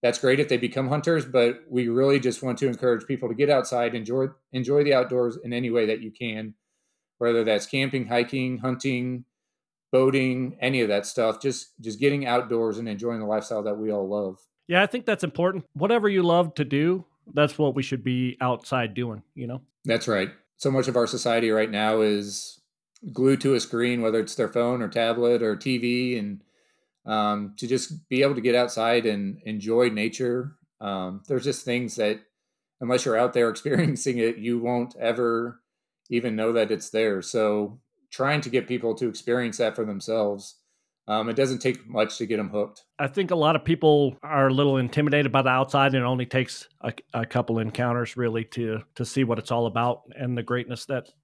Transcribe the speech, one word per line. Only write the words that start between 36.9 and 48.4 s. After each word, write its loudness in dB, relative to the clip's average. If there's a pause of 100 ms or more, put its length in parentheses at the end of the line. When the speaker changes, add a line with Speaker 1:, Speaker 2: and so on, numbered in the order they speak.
Speaker 1:
So 0 (320)
trying 0
to -6
get 0
people -2
to -2
experience -2
that 0
for -2
themselves, -4 (520)
um, -2
it -2
doesn't 0
take -2
much -2
to -4
get -2
'em -4
hooked. -6 (160)
Speaker 2:
I 0
think -2
a 0
lot 4
of -2
people 4
are 4
a 4
little 4
intimidated 2
by 4
the 4
outside, 2
and 2
it 0
only -2
takes -4 (120)
a, -6 (220)
a -2
couple -2
encounters -2
really -2